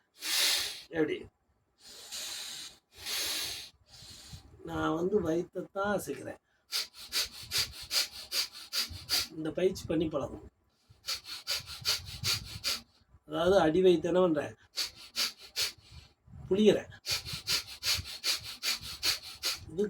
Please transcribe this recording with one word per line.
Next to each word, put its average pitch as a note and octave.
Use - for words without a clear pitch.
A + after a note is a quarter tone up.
எப்படி? D#3
நான் D#3
வந்து F#3+
வயித்தை F3
தான் G3+
அசைக்கிறேன். -
இந்த D#3
பயிற்சி F#3+
பண்ணி E3+
பழகும். C3
அதாவது F3
அடி D#3
வயித்தை F3
என்ன F3+
பண்றேன், D3+
புளியறேன். G3
இது E3+